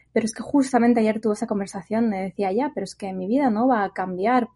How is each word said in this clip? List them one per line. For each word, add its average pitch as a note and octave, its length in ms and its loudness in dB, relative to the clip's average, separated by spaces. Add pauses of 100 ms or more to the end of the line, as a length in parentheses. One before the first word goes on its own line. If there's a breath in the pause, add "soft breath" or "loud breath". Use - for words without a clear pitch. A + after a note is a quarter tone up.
(120)
Pero A3 140 0
es A3 80 -6
que - 80 -12
justamente A#3+ 580 2
ayer A3 200 0
tuve G#3 140 0
esa A3+ 120 -4
conversación, G#3 640 -2
me F#3+ 120 -4
decía, F#3+ 300 -4
"Ya, C4+ 220 0
pero G3 100 -6
es - 100 -12
que F#3+ 180 -8
mi F#3 140 -6
vida B3+ 240 2
no A3 180 2
va A3 160 2
a F#3+ 80 -6
cambiar G3 640 0